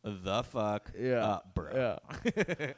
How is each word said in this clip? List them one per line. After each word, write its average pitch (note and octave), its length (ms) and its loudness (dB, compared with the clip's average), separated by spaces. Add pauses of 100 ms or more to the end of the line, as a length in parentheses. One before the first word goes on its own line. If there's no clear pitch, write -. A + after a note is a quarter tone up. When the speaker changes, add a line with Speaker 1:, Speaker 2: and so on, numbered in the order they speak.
Speaker 1:
the G2 400 0
fuck G#2 560 -2
Speaker 2:
Yeah. B2+ 180 2 (100)
Speaker 1:
up, F#2+ 280 0
bro." G2+ 440 0 (360)
Speaker 2:
Yeah. D#3 440 0